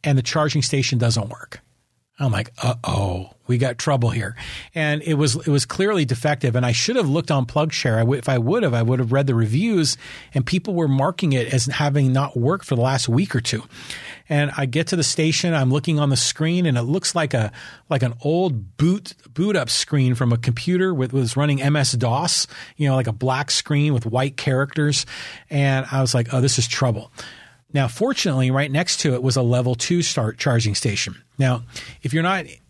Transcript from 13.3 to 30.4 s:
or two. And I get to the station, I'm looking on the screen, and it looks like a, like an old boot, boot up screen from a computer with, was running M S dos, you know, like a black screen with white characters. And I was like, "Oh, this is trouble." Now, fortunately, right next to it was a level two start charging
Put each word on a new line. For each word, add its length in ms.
or 60
two. 220
And 260
I 100
get 220
to 80
the 80
station, 500
I'm 180
looking 280
on 100
the 60
screen, 500
and 120
it 60
looks 320
like 180
a, 180
like 140
an 180
old 560
boot, 360
boot 240
up 120
screen 460
from 160
a 60
computer 560
with, 180
was 240
running 260
M 140
S 180
dos, 540
you 100
know, 80
like 120
a 60
black 380
screen 420
with 120
white 320
characters. 680
And 420
I 80
was 140
like, 200
"Oh, 60
this 200
is 80
trouble." 440
Now, 160
fortunately, 640
right 200
next 300
to 140
it 60
was 140
a 60
level 340
two 260
start 360
charging 380